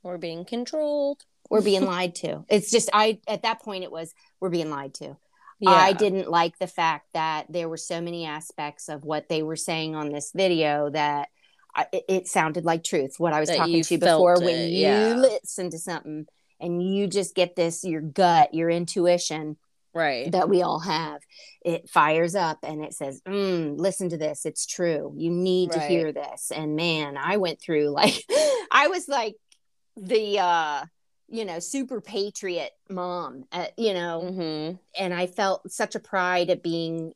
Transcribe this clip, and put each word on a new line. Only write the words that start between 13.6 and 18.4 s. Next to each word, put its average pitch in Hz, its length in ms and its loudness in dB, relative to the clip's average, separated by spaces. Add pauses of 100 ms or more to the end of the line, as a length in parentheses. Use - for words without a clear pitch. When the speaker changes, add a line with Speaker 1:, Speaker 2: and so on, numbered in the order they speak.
Speaker 1:
you 165 80 4
Speaker 2:
to 170 100 -2
you 160 60 0
Speaker 1:
felt 165 200 6
Speaker 2:
before, 175 240 8
when 175 160 2
Speaker 1:
it, 170 120 -2
Speaker 2:
you 185 160 0
Speaker 1:
yeah. 214 300 4
Speaker 2:
listen 214 520 2
to 165 80 -8
something 156 480 -8 (340)
and 175 240 -2
you 196 220 0
just 185 300 -4
get 175 200 2
this, 165 280 -2
your 160 180 -4
gut, 160 540 4